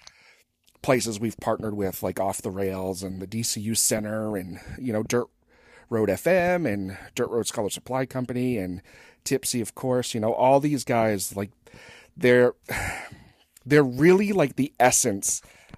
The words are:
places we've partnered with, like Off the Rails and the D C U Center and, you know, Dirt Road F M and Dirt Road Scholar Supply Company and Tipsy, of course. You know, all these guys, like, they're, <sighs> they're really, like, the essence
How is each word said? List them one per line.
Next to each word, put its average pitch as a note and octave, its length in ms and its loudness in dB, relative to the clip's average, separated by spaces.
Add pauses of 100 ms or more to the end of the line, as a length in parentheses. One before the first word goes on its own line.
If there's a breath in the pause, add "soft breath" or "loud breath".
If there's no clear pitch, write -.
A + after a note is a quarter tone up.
(840 soft breath)
places A2+ 360 0
we've A2 220 -6
partnered G#2+ 340 -4
with, G2 300 -4
like F#2 160 -4
Off F#2+ 220 -4
the A2 80 -6
Rails F#2+ 520 -4
and F#2 180 -10
the F#2+ 60 -10
D A2 160 -6
C - 200 -4
U A2 120 -4
Center A2 640 -2
and, F2+ 240 -10 (180 loud breath)
you B2+ 140 -4
know, G#2+ 100 0
Dirt A#2+ 240 0 (640 soft breath)
Road A2 180 0
F F#2+ 200 0
M F3 380 2
and G2 300 -4 (200 loud breath)
Dirt A#2+ 140 -2
Road A2 180 -2
Scholar G#2 220 -2
Supply C3 360 -4
Company B2 520 -2
and F2+ 220 -6 (440 soft breath)
Tipsy, - 360 -2
of - 140 -6
course. B2+ 400 -2
You A2+ 60 -2
know, A2 120 2
all C3+ 280 6
these D3 240 -2
guys, A2 500 0
like, G2+ 160 -6 (640 loud breath)
they're, B2 380 6 (140)
<sighs> - 1000 -12
they're D3 140 8
really, F3 480 4
like, E3+ 240 2
the - 240 0
essence A#2+ 640 2 (360 loud breath)